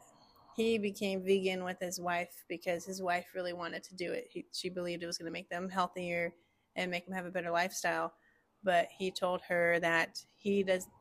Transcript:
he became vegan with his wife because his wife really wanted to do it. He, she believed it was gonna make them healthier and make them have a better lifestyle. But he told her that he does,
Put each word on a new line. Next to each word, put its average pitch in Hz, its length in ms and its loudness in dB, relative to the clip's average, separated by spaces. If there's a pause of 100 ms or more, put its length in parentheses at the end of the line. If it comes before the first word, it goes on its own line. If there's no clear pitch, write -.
(540)
he 226 220 2
became 196 480 0
vegan 190 400 4
with 180 160 -4
his 180 180 -4
wife 175 480 -2
because 170 380 -2
his 190 160 -6
wife 175 240 0 (100)
really 180 200 -4
wanted 175 300 -6
to 185 100 -20
do 175 180 -4
it. - 180 -4
He, - 220 -8
she - 160 -4
believed 175 340 -4
it 170 40 -6
was 170 100 -4
gonna 165 140 -6
make 175 180 -8
them 180 220 -4
healthier 175 640 0 (420)
and 180 140 -2
make 175 160 -2
them 190 80 -8
have 185 100 -4
a 175 60 -10
better 175 200 -2
lifestyle. 170 640 0 (500)
But 175 260 6 (100)
he 190 120 0
told 180 380 0
her 170 320 4
that 165 420 2 (140)
he 202 260 2
does, 185 240 2 (140)